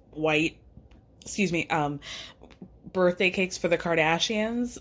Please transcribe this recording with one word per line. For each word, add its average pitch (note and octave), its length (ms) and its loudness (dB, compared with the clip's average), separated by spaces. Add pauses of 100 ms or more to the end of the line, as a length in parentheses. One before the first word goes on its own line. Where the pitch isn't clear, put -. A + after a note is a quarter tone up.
(120)
white, D#3 460 0 (640)
excuse F#3 300 -2
me, E3 180 -2
um, D3 300 0 (960)
birthday F3+ 360 4
cakes F#3 280 -2
for - 100 -2
the E3+ 100 4
Kardashians. G#3+ 1040 0